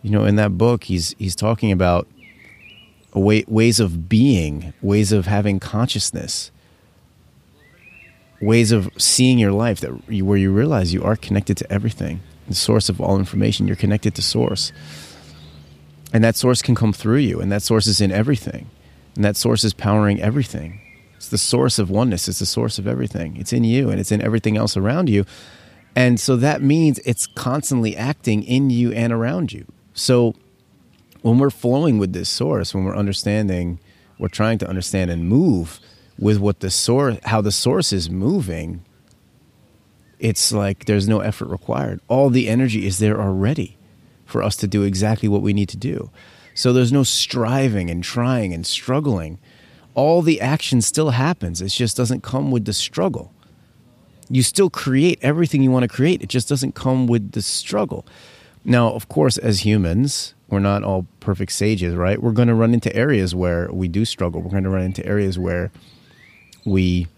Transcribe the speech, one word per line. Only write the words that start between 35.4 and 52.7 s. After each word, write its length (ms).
with 200
what 220
the 100
source, 540
how 160
the 100
source 420
is 180
moving, 720
it's 340
like 320
there's 240
no 120
effort 280
required. 600
All 220
the 180
energy 380
is 120
there 220
already 580
for 160
us 140
to 100
do 160
exactly 460
what 140
we 120
need 160
to 60
do. 340
So 180
there's 200
no 100
striving 880
and 140
trying 480
and 140
struggling. 720
All 260
the 220
action 400
still 280
happens. 520
It 60
just 280
doesn't 260
come 280
with 160
the 80